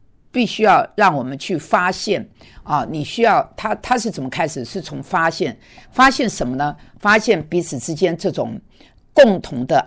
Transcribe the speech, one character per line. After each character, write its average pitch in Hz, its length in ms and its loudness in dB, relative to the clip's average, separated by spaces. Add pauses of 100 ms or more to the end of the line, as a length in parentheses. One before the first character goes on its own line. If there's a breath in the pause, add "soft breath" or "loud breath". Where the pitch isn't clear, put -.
(300)
必 247 160 0
须 - 160 -4
要 180 320 4
让 196 180 4
我 131 120 -2
们 135 120 -8
去 165 220 -6
发 185 320 0
现， 180 340 -4 (380 soft breath)
啊， 139 260 -2
你 151 140 -6
需 - 200 -4
要， 208 200 4 (140)
他， 214 200 -4
他 254 220 -2
是 214 140 -4
怎 143 100 -8
么 131 80 -6
开 165 160 -2
始？ 131 180 -8
是 185 160 -10
从 143 220 -12
发 165 260 0
现， 156 280 -4 (340 soft breath)
发 254 180 4
现 262 220 0
什 - 160 -6
么 123 80 -6
呢？ 143 220 -4 (240 soft breath)
发 208 180 4
现 208 300 2
彼 175 120 0
此 165 200 -8
之 - 120 -8
间 165 240 0
这 185 140 -2
种 117 300 -6 (520 soft breath)
共 214 280 8
同 127 260 -6
的 147 200 4